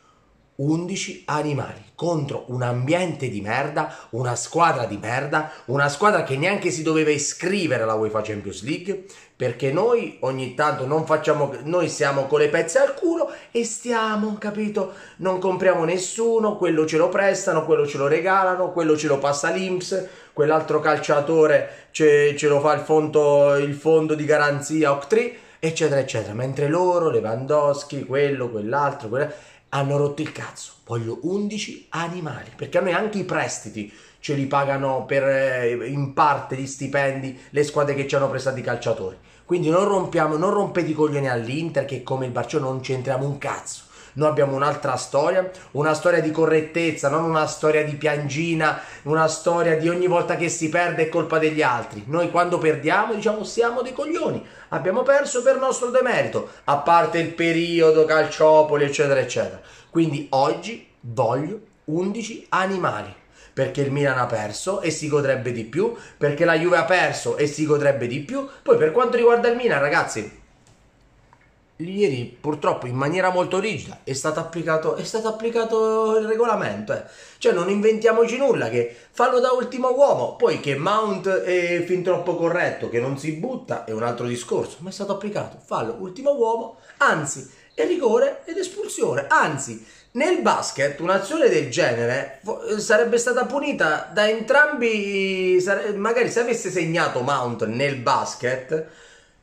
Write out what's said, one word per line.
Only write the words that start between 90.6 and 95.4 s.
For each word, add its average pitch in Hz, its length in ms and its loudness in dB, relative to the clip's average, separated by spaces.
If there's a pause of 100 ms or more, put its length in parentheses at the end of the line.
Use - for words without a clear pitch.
un'azione 196 480 2
del 147 240 2
genere 123 720 -2
fo-, 208 340 -6
sarebbe 226 400 2
stata 240 280 0
punita 240 640 -2
da 208 160 2
entrambi, 214 1300 2